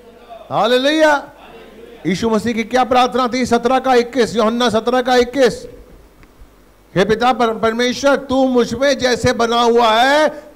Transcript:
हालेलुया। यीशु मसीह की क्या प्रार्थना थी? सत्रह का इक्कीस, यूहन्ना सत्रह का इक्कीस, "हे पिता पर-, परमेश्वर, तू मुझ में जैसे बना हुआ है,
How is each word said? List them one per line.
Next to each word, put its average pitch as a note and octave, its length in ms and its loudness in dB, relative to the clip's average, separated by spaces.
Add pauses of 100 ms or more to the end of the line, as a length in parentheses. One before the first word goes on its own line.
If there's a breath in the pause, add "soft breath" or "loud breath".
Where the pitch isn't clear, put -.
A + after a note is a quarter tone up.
(500)
हालेलुया। C4+ 800 0 (760)
यीशु G3 240 -2
मसीह A3 220 -2
की A3+ 120 -4
क्या B3 200 0
प्रार्थना B3 500 0
थी? B3+ 120 -2
सत्रह A#3+ 320 0
का B3+ 160 0
इक्कीस, A#3+ 420 0
यूहन्ना A#3 340 0
सत्रह A#3 320 0
का B3+ 140 0
इक्कीस, B3 520 0 (1300)
"हे - 100 2
पिता A#3+ 280 0
पर-, A3 300 -2
परमेश्वर, B3 540 0
तू C4 320 0
मुझ A#3+ 260 0
में C4+ 240 0
जैसे B3 340 0
बना A#3 280 0
हुआ A#3 420 2
है, C#4+ 400 2 (140)